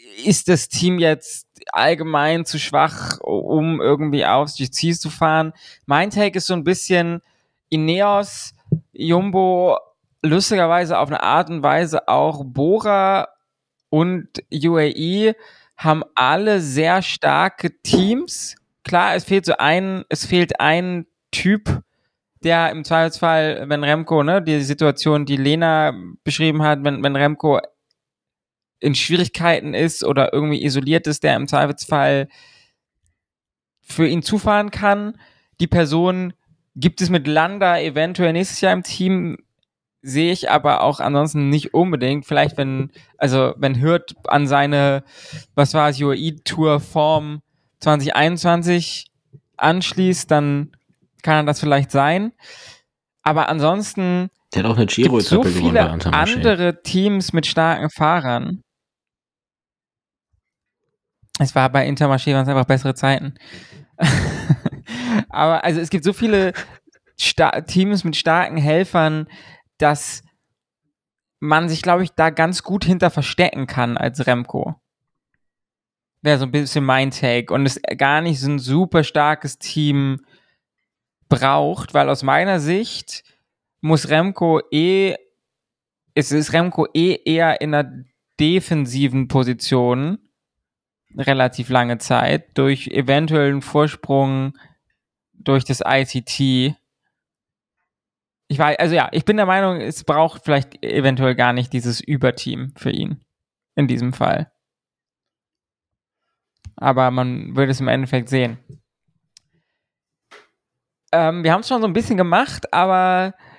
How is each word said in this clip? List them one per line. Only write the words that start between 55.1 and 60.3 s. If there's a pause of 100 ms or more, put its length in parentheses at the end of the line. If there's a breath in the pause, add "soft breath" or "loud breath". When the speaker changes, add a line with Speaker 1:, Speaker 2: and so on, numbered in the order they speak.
Speaker 1:
so
Speaker 2:
Giro-Etappe
gewonnen
Speaker 1:
viele
Speaker 2:
bei
Intermarché.
Speaker 1:
andere
Teams
mit
starken
Fahrern. (2750)